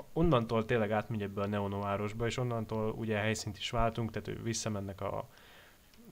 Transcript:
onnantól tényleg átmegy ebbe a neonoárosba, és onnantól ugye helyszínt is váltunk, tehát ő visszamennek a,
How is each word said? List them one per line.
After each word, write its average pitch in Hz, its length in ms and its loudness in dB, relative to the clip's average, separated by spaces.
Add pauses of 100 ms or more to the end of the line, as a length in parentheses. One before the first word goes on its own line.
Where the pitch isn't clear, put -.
(120)
onnantól 117 520 4
tényleg 113 260 2
átmegy 107 320 0
ebbe 98 200 -2
a 101 40 2
neonoárosba, 101 800 0
és 110 100 -2
onnantól 113 640 0
ugye 110 180 0
helyszínt 107 420 0
is - 120 -6
váltunk, 113 400 2
tehát 107 180 -6
ő 104 140 -4
visszamennek 104 580 -4
a, 101 280 -4 (840)